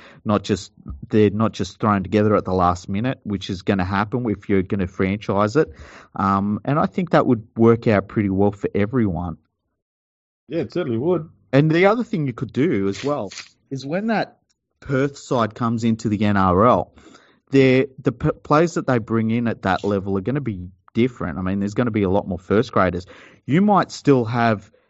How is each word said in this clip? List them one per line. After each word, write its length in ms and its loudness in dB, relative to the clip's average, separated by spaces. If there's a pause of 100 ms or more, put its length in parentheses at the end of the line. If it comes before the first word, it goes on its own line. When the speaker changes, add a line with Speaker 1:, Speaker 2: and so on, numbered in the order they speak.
(240)
Speaker 1:
not 180 0
just, 300 -4 (380)
they're 200 4
not 220 -2
just 260 -8
thrown 240 2
together 320 2
at 100 0
the 100 -4
last 340 0
minute, 340 -6
which 280 -8
is 120 -8
gonna 220 -2
happen 440 -2
if 200 -6
you're 140 2
gonna 260 -4
franchise 640 -2
it. 180 0 (440)
Um, 480 0
and 120 -2
I 100 0
think 240 -4
that 140 4
would 220 0 (100)
work 300 4
out 220 2
pretty 220 -2
well 200 2
for 240 -8
everyone. 600 -2 (1120)
Speaker 2:
Yeah, 140 -4
it 100 -8
certainly 260 -2
would. 300 -2 (240)
Speaker 1:
And 180 4
the 160 4
other 180 2
thing 220 -4
you 60 -4
could 200 -8
do 360 0
as 140 -6
well 280 -4 (400)
is 140 -10
when 240 -6
that 300 -4 (420)
Perth 380 -2
side 360 -2
comes 300 -2
into 240 0
the 160 0
N 120 2
R 300 6
L, 260 2 (580)
they're, 360 4 (120)
the 140 -2
p-, 180 -4 (120)
players 320 2
that 120 -4
they 120 2
bring 320 -2
in 180 -2
at 140 -6
that 220 0
level 320 -2
are 60 -2
gonna 180 -4
be 280 -8 (260)
different. 440 -2
I 40 -6
mean, 180 -2
there's 140 -4
gonna 160 -2
be 140 0
a 60 0
lot 180 0
more 100 -6
first 340 -2
graders. 340 0 (400)
You 160 2
might 280 2
still 340 2
have 460 0 (200)